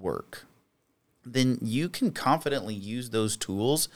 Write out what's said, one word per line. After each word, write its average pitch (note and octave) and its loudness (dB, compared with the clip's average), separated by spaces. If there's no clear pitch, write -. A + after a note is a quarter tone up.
work, - -6
then B2+ 2
you B2 0
can G3 -2
confidently C3+ 0
use A2+ -6
those A2 2
tools A#2 2